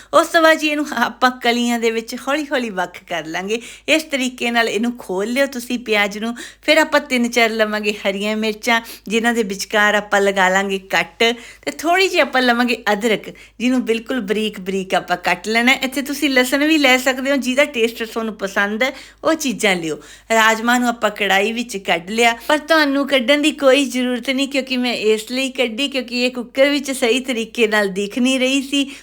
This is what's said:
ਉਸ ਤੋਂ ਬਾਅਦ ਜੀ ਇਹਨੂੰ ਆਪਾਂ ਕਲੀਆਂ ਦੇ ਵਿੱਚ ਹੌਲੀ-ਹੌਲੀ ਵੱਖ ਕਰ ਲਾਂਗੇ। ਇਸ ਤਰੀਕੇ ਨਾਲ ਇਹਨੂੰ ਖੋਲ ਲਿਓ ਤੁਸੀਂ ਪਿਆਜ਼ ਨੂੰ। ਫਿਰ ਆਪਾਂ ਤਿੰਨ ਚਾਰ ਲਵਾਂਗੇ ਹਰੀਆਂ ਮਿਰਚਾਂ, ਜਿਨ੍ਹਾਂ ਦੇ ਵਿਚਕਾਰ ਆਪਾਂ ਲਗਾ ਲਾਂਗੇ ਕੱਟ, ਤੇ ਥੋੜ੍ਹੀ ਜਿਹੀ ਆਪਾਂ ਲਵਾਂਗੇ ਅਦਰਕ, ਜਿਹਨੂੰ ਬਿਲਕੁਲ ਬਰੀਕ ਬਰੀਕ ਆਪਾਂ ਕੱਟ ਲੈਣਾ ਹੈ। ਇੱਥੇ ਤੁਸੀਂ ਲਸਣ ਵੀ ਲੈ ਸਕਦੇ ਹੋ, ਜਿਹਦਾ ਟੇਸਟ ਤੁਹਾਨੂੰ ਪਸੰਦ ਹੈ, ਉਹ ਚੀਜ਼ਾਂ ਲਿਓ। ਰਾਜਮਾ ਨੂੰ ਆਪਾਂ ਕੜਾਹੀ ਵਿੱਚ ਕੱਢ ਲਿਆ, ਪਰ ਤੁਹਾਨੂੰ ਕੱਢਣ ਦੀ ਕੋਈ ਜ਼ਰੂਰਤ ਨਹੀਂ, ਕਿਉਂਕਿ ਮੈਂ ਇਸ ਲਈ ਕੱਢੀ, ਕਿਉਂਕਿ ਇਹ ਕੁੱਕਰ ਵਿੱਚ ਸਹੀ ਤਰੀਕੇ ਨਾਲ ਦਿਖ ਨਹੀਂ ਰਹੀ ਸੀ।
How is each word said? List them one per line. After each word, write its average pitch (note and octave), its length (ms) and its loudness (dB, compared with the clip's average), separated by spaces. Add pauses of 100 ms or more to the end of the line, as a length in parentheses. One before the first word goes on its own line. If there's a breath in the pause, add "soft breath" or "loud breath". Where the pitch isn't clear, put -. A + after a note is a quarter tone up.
(140)
ਉਸ D#4+ 140 4
ਤੋਂ E4 140 2
ਬਾਅਦ D#4+ 160 6
ਜੀ D4+ 100 -2
ਇਹਨੂੰ D4 180 -2 (200)
ਆਪਾਂ B3 260 2 (120)
ਕਲੀਆਂ A#3+ 360 2
ਦੇ A3+ 120 0
ਵਿੱਚ A3+ 240 -4 (120)
ਹੌਲੀ-ਹੌਲੀ C4+ 420 -2
ਵੱਖ F3+ 280 -4 (120)
ਕਰ D#3+ 160 -6
ਲਾਂਗੇ। F#3+ 360 -4 (280 loud breath)
ਇਸ D4+ 140 2
ਤਰੀਕੇ B3+ 480 -4
ਨਾਲ A3+ 180 2
ਇਹਨੂੰ A#3+ 280 -2
ਖੋਲ G3 300 -4
ਲਿਓ C4+ 200 0
ਤੁਸੀਂ B3 320 -6
ਪਿਆਜ਼ G#3 380 0
ਨੂੰ। A#3 180 -6 (260 loud breath)
ਫਿਰ D4+ 160 4
ਆਪਾਂ D4+ 220 4
ਤਿੰਨ B3 300 0
ਚਾਰ A#3 200 2
ਲਵਾਂਗੇ G#3+ 440 0 (120)
ਹਰੀਆਂ G3+ 320 -2
ਮਿਰਚਾਂ, A3 440 -2 (260 loud breath)
ਜਿਨ੍ਹਾਂ A3+ 260 2
ਦੇ A3+ 100 0
ਵਿਚਕਾਰ G#3 520 0
ਆਪਾਂ G3+ 260 2
ਲਗਾ G3 280 4
ਲਾਂਗੇ F#3+ 300 0 (100)
ਕੱਟ, F3+ 340 -2 (380 loud breath)
ਤੇ D4 100 -8
ਥੋੜ੍ਹੀ F4+ 360 2
ਜਿਹੀ F4 140 2
ਆਪਾਂ C4 200 2
ਲਵਾਂਗੇ A#3+ 420 2 (100)
ਅਦਰਕ, G#3 360 -2 (300 loud breath)
ਜਿਹਨੂੰ B3 260 0
ਬਿਲਕੁਲ A3+ 360 -2
ਬਰੀਕ G#3 380 -4
ਬਰੀਕ F#3+ 360 -4
ਆਪਾਂ F3+ 220 -2
ਕੱਟ F3+ 300 -2
ਲੈਣਾ A#3 240 2
ਹੈ। C4 120 0
ਇੱਥੇ C4+ 180 -4
ਤੁਸੀਂ C#4+ 280 -2
ਲਸਣ C4+ 360 2
ਵੀ D#4 120 4
ਲੈ B3+ 200 4
ਸਕਦੇ C4 340 -2
ਹੋ, C#4+ 40 2
ਜਿਹਦਾ B3+ 300 0
ਟੇਸਟ A#3 380 -2
ਤੁਹਾਨੂੰ A3 320 -6
ਪਸੰਦ G3+ 480 -2
ਹੈ, C#4 80 0 (320 loud breath)
ਉਹ D#4+ 100 2
ਚੀਜ਼ਾਂ G#3+ 420 0
ਲਿਓ। D#3+ 220 -4 (340 loud breath)
ਰਾਜਮਾ A3+ 460 4
ਨੂੰ B3 120 0
ਆਪਾਂ A#3 200 0
ਕੜਾਹੀ G3+ 440 0
ਵਿੱਚ A#3 240 -6
ਕੱਢ F3+ 320 -4
ਲਿਆ, A#3 240 2 (140)
ਪਰ D4+ 100 4
ਤੁਹਾਨੂੰ D4 500 2
ਕੱਢਣ C#4+ 340 2
ਦੀ D4+ 100 2
ਕੋਈ C#4 340 4
ਜ਼ਰੂਰਤ B3 440 -2
ਨਹੀਂ, C4+ 180 -2
ਕਿਉਂਕਿ C4 300 -4
ਮੈਂ B3 160 0
ਇਸ G#3+ 380 0
ਲਈ C4 180 -2
ਕੱਢੀ, B3+ 380 -2
ਕਿਉਂਕਿ B3 380 -4
ਇਹ B3 60 0
ਕੁੱਕਰ B3+ 380 2
ਵਿੱਚ C#4+ 220 -2
ਸਹੀ A#3+ 280 0
ਤਰੀਕੇ A3+ 480 -2
ਨਾਲ G#3 220 2
ਦਿਖ G3 300 -4
ਨਹੀਂ C4 200 2
ਰਹੀ C4 220 2
ਸੀ। C#4 280 -2 (140 loud breath)